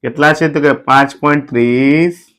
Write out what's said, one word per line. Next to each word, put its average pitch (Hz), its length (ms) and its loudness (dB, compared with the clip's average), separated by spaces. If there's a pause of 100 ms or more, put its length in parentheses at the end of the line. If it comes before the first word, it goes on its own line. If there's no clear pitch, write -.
કેટલા 147 340 0
છે? 160 160 0
તો 156 100 -2
કે 143 80 4 (160)
પાંચ 139 220 2 (100)
પોઇન્ટ 147 300 0
ત્રીસ 135 640 0 (220)